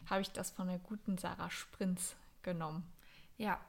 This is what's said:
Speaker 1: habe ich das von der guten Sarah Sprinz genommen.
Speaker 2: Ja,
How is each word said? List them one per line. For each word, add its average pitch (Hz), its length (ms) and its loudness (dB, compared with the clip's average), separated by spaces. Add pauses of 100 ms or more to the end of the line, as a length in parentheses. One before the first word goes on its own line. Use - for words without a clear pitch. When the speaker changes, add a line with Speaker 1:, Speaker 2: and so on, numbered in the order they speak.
Speaker 1:
habe 196 140 6
ich 196 100 0
das - 180 -2
von 185 160 0
der 180 120 2
guten 196 400 0
Sarah 175 320 -2
Sprinz - 640 0 (260)
genommen. 165 420 0 (520)
Speaker 2:
Ja, 214 320 2